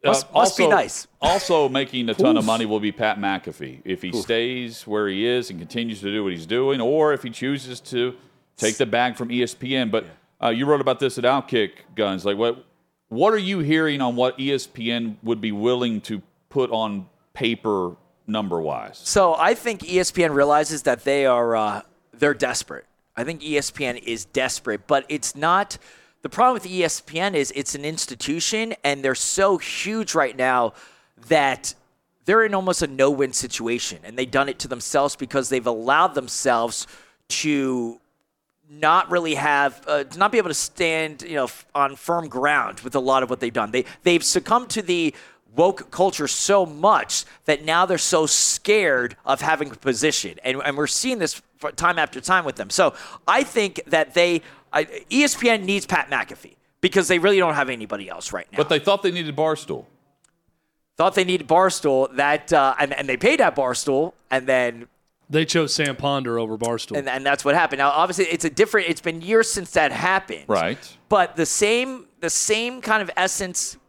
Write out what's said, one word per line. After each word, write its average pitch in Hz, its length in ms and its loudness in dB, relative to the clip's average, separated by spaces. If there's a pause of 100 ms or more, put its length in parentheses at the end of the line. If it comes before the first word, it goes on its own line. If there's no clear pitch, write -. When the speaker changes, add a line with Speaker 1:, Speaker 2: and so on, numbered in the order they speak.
Speaker 1:
Must, 135 260 2
Speaker 2:
uh, - 40 -
Speaker 1:
must 147 240 4
be 190 80 4
Speaker 2:
also, 165 120 6
Speaker 1:
nice. - 300 -2 (140)
Speaker 2:
also 165 480 2
making 127 400 -2
a 110 60 0
ton 113 240 4
of 110 60 0
Speaker 1:
Oof. - 20 0
Speaker 2:
money 113 180 0
will 107 160 0
be 104 100 0
Pat 107 280 -2
McAfee 87 680 -6
if 90 160 -4
he 92 80 -8
Speaker 1:
Oof. 101 140 -4
Speaker 2:
stays 117 640 -4
where 104 220 -2
he 98 180 -2
is 123 240 -2
and 90 80 -12
continues 110 420 -8
to 101 100 -6
do 104 140 -2
what 95 80 -2
he's 80 140 -10
doing, 131 340 0
or 151 320 2
if 131 100 -4
he 127 60 -10
chooses 127 520 -6
to 123 340 -4 (420)
take 110 220 0
the 127 80 2
bag 120 300 0
from 120 140 -8
E 123 120 0
S 117 100 -2
P 131 240 -4
N. 123 140 0
But, 110 160 -2 (360)
uh, 117 60 2
you 117 160 0
wrote 143 160 4
about 131 200 0
this 131 180 -2
at 120 60 -4
Outkick, 123 480 2 (240)
Guns. 95 280 0
Like, 101 140 0
what, 120 260 0 (460)
what 175 240 4
are 214 40 0
you 190 200 -2
hearing 156 420 0
on 123 160 -2
what 127 240 0
E 135 140 -2
S 131 120 -4
P 117 240 -6
N 117 320 -4
would 113 200 -2
be 110 100 -2
willing 117 500 0
to 104 200 -8 (260)
put 127 220 0
on 104 360 -4 (280)
paper 104 600 -2 (320)
number-wise? 85 800 -4
Speaker 1:
So 180 300 2
I 170 180 2
think 226 340 -6
E 180 140 2
S 180 100 -2
P 175 140 2
N 156 80 2
realizes 147 520 2
that 123 200 0
they 139 220 2
are, 120 280 2
uh, 107 280 -2 (320)
they're 143 180 2
desperate. 120 540 -4 (320)
I 117 60 -2
think 151 200 -8
E 151 140 0
S 139 120 -2
P - 140 -6
N 123 140 -4
is 117 260 -8
desperate, 127 640 -4
but 139 240 2
it's - 260 -6
not. 175 400 0 (460)
The 160 60 -8
problem 254 240 4
with 208 140 -6
E 180 180 0
S - 160 -2
P 156 180 -10
N 190 160 0
is 143 220 0
it's 139 180 -6
an 143 80 -10
institution, 160 920 -4 (100)
and 139 180 0
they're 131 120 2
so 196 420 2
huge 208 580 -6
right 135 220 0
now 127 380 2 (540)
that 139 460 0 (520)
they're 220 180 4
in 208 80 -2
almost 185 300 0
a 160 40 -2
no-win 135 460 2
situation, 117 720 -4
and 110 140 -12
they've 131 120 -4
done 135 200 2
it - 80 -10
to - 100 -10
themselves 139 480 -2
because 131 320 -4
they've 127 180 -2
allowed 127 420 2
themselves 120 800 -2 (420)
to 131 680 -2 (720)
not 156 420 2
really 165 240 0
have, 143 540 0
uh, 147 160 0
to 139 140 -16
not 202 120 2
be 247 60 0
able 185 140 0
to 143 40 -4
stand, 160 680 -4
you 160 140 -8
know, 135 80 0
f-, - 200 -10 (100)
on 139 220 0
firm 170 320 -4
ground 127 520 0
with 123 140 -12
a 139 60 2
lot 131 220 2
of 127 80 -4
what 127 100 -4
they've 120 140 -2
done. 110 160 -2
They, 127 160 0 (160)
they've 175 200 4
succumbed 226 480 0
to 220 120 -4
the 170 320 0 (420)
woke 185 340 2
culture 175 380 0
so 196 380 2
much 156 580 0 (220)
that 151 180 2
now 165 220 4
they're 180 100 2
so 160 300 2
scared 147 1000 2
of 135 160 0
having 151 300 -2
a 123 40 -16
position. 117 680 -2
And, 131 180 -2
and 143 140 -2
we're 147 100 0
seeing 247 320 -2
this 165 220 -4 (240)
f-, 151 120 -8
time 170 220 0
after 131 220 -2
time 185 240 0
with 139 120 -6
them. 185 120 -8
So 175 260 2 (320)
I 233 160 4
think 202 440 -2
that 156 280 0
they, 175 280 4 (300)
I, 156 140 0 (240)
E 269 140 4
S 285 100 2
P 240 160 2
N 208 160 0
needs 196 180 0
Pat 160 240 -2
McAfee - 460 -6 (260)
because 190 280 2
they 180 100 4
really 196 200 4
don't 170 160 2
have 143 160 0
anybody 107 380 -8
else 85 240 -12
right 90 200 -8
now. - 40 -6
Speaker 2:
But 147 120 0
they 156 100 2
thought 196 240 2
they 190 80 2
needed 165 240 -6
Barstool. 156 520 -4 (1120)
Speaker 1:
Thought 185 200 2
they 190 80 2
needed 180 240 -2
Barstool, 151 680 2
that, 143 380 0
uh, 135 260 4
and, 143 140 0
and 139 160 -4
they 127 80 0
paid 269 240 2
that 185 160 4
Barstool, 139 560 0 (180)
and 127 160 0
then 123 400 0 (440)
Speaker 3:
They 156 140 2
chose 160 280 0
Sam 143 220 -2
Ponder 135 460 -2
over 110 180 -6
Barstool. 117 400 -4
Speaker 1:
And, 135 100 -6
and 131 160 -4
that's 139 200 0
what 143 100 4
happened. 156 240 2
Now, 139 120 4
obviously, 175 340 2
it's 165 200 -4
a 160 60 0
different, 190 380 2
it's 165 120 -4
been 165 220 -6
years 220 280 4
since 180 220 -6
that 151 200 2
happened. 180 560 -2
Speaker 2:
Right. 95 300 0 (300)
Speaker 1:
But 180 280 4
the 160 100 2
same, 240 600 0 (120)
the 165 120 -4
same 233 500 -2
kind 220 200 0
of 185 160 -6
essence. 185 600 -4 (120)